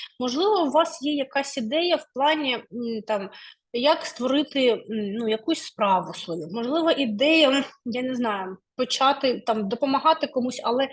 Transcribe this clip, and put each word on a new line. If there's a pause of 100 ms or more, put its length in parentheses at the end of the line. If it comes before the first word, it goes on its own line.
(200)
Можливо,
у
вас
є
якась
ідея
в
плані,
м,
там, (440)
як
створити,
м,
ну,
якусь
справу
свою.
Можливо,
ідея, (220)
я
не
знаю, (180)
почати,
там,
допомагати
комусь,
але